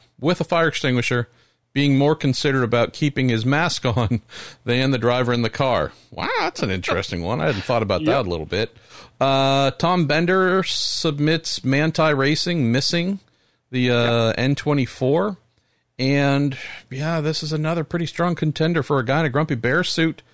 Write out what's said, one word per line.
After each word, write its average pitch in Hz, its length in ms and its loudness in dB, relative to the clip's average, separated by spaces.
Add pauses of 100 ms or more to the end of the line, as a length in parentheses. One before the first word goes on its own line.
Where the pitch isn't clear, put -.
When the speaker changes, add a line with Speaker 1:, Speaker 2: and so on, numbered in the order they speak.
(200)
Speaker 1:
with 170 200 0
a 160 40 -2
fire 165 240 2
extinguisher, 123 600 0 (440)
being 139 240 2
more 143 180 4
considerate 135 500 0
about 117 280 0
keeping 139 380 -2
his 113 160 0
mask 151 400 0
<laughs> 117 100 0
on 117 240 0 (440)
than 127 260 0
the 131 80 0
driver 120 340 2
in 120 80 0
the 117 100 0
car. 113 420 0 (180)
Wow, - 180 -6 (120)
that's - 220 -4
an 120 80 0
interesting 92 520 -4
one. 110 180 -2
I 156 60 0
hadn't 120 160 -2
thought 120 200 0
about 98 200 0
Speaker 2:
Yep. - 60 -4
Speaker 1:
that 123 180 0
a 90 40 -4
little 80 160 -4
bit. 101 300 -4 (420)
Uh, 135 540 2
Tom 170 340 0
Bender 180 580 2
submits - 1000 -2
Manti 156 480 2
Racing 147 580 0
missing 170 500 -2 (500)
the, 123 200 4
uh, 117 380 4
Speaker 2:
Yep. 110 100 2
Speaker 1:
N 135 160 2
twenty-four. 147 840 0 (600)
And, 139 600 2 (320)
yeah, 156 300 -4
this 151 220 -2
is 156 100 -6
another 156 320 -2
pretty 170 220 -4
strong 170 280 -2
contender 160 480 0
for 143 160 0
a 127 60 0
guy 135 160 2
in 160 60 2
a 143 40 -2
Grumpy 151 240 0
Bear 127 300 0
suit. 165 380 -2 (120)